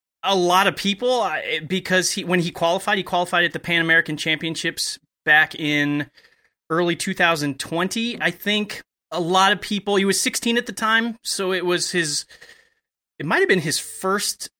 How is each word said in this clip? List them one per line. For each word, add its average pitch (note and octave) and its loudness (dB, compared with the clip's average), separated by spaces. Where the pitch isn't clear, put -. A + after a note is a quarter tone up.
a G3 2
lot F3+ 6
of E3 -2
people, A#3 0
uh, D#3+ -2
because F#3 0
he, G3+ -6
when F3+ 0
he F3 -2
qualified, F3+ 0
he F#3 -2
qualified F3 0
at E3+ 2
the D#3+ -6
Pan E3+ 0
American E3 2
Championships D#3+ -4
back D#3 4
in D3 -2
early E3+ 0
two F#3 -4
thousand D3+ 0
twenty. G#3 -4
I F3 0
think G#3 -4
a E3 -4
lot F#3+ 4
of G3+ 0
people, G3+ -2
he G3 2
was F#3+ 0
sixteen A#3 -2
at A#3 -4
the - -10
time, A3+ 0
so F#3+ -4
it F3+ -2
was F3 0
his, D#3 -2
it C#3 -6
might A#3 2
have F#4+ 2
been F#3 4
his D3+ -2
first - -4